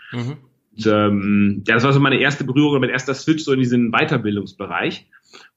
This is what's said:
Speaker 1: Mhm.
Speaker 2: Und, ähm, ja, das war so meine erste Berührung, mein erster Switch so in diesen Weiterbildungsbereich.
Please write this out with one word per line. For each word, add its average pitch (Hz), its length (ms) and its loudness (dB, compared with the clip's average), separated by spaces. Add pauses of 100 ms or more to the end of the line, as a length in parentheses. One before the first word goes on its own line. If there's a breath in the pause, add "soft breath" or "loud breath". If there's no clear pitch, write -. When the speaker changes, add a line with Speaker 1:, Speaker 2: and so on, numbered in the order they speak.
(120)
Speaker 1:
Mhm. 123 260 -8 (380)
Speaker 2:
Und, 110 100 -6
ähm, 101 840 2
ja, 113 80 2
das 113 80 2
war 139 100 4
so 143 60 4
meine 135 200 2
erste 143 240 0
Berührung, 143 380 2
mein 127 80 -4
erster 127 240 -4
Switch 156 300 -2
so 139 80 -2
in 131 80 2
diesen 120 320 0
Weiterbildungsbereich. 104 1160 -4 (500 loud breath)